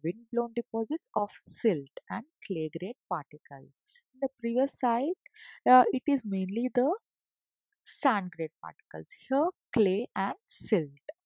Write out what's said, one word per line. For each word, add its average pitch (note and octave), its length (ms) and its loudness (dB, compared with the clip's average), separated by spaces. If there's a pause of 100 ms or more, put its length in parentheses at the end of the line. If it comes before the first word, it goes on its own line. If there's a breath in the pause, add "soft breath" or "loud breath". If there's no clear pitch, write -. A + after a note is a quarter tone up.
wind-blown A#3 500 -4
deposits A3+ 600 -6
of G#3 200 -2
silt - 640 -2 (120)
and G3+ 140 -6 (220)
clay-grade E3 500 -6 (120)
particles. C#3 760 -10 (300 soft breath)
In C4 80 -14
the C4+ 80 -2 (100)
previous A#3+ 400 -2
slide, B3+ 380 0 (520 loud breath)
uh, B3 160 10 (100)
it B3+ 120 -2
is C#4 180 2
mainly G3 500 -2
the C4+ 200 2 (920)
sand-grade F3 760 -2
particles. - 480 -14 (200)
Here, C#4+ 200 2 (240)
clay G3+ 420 2
and G3+ 200 -2 (120)
silt. D#3 440 -2 (360)